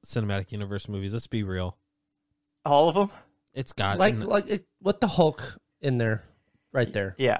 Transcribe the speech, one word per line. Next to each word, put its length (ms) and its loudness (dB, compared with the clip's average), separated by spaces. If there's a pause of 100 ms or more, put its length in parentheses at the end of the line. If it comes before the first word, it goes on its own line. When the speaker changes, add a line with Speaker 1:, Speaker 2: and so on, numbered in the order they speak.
Speaker 1:
Cinematic 460 -4
Universe 360 -8
movies. 240 -6
Let's 140 -6
be 160 -4
real. 340 -6 (880)
Speaker 2:
All 240 6
of 80 0
'em? 140 2 (440)
Speaker 1:
It's 180 -8
got 260 -2
Speaker 3:
Like, 160 4
Speaker 1:
n- 120 -4
Speaker 3:
like, 240 0
it, 160 -6 (160)
with 180 0
the 60 2
Hulk 340 2 (400)
in 180 0
there, 260 0 (480)
right 200 0
there. 260 -4
Speaker 2:
Yeah. 220 2